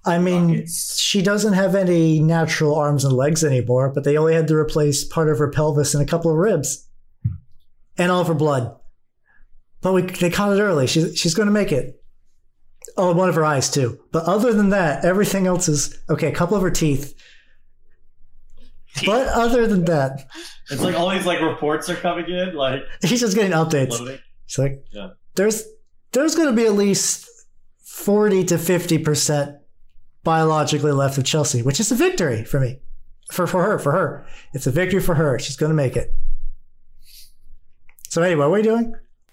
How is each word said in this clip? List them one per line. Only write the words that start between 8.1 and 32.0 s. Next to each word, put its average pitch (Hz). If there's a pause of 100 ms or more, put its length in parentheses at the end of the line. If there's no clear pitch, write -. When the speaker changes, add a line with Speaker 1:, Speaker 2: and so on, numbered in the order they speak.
Speaker 1:
all 180
of 165
her 165
blood. 135 (1040)
But 185
we, 185
they 180
caught 202
it 196
early. 165
She's, 160
she's 165
gonna 208
make 202
it. - (960)
Oh, 180
one 180
of 151
her 160
eyes, 143
too. 127 (140)
But 165
other 208
than 208
that, 175
everything 190
else 180
is, 147 (120)
okay, 160
a -
couple 175
of 190
her 185
teeth. 147 (1900)
But 233
other 233
than 190
that, 139 (460)
Speaker 3:
It's 135
like 175
all 180
these, 185
like, 170
reports 156
are 165
coming -
in, 180
like, 135 (200)
Speaker 1:
he's 233
just 220
getting 202
updates. 147
Speaker 3:
loading. 131 (280)
Speaker 1:
It's -
like, 135
Speaker 3:
Yeah. 98 (240)
Speaker 1:
"There's, 208 (480)
there's 294
gonna 311
be 226
at 208
least - (560)
forty 202
to 175
fifty 165
percent 143 (640)
biologically 156
left 139
of 131
Chelsea," 131
which 135
is 214
a 269
victory 254